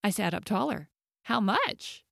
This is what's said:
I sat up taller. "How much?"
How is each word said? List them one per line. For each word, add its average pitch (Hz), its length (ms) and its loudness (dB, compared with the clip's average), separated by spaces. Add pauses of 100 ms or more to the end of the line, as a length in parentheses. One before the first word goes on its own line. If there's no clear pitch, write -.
I 208 60 4
sat 180 220 0
up 175 120 -4
taller. 208 460 -2 (320)
"How 233 180 0
much?" - 720 -2